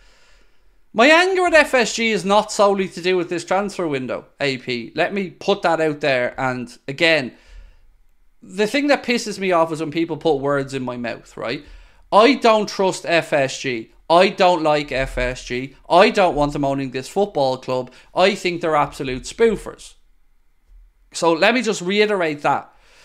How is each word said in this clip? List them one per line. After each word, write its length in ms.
My 140
anger 400
at 80
F 200
S 200
G 160
is 140
not 260
solely 380
to 120
do 160
with 120
this 160
transfer 420
window, 400
A 180
P. 360
Let 200
me 160
put 320
that 180
out 200
there. 380
And 380
again, 440
the 240
thing 220
that 160
pisses 340
me 140
off 200
is 80
when 100
people 260
put 200
words 380
in 80
my 140
mouth, 400
right? 280
I 220
don't 340
trust 380
F 260
S 280
G. 320
I 220
don't 340
like 260
F 260
S 280
G. 320
I 220
don't 240
want 180
them 120
owning 260
this 180
football 480
club. 360
I 220
think 260
they're 140
absolute 480
spoofers. 720
So 200
let 220
me 80
just 200
reiterate 600
that. 320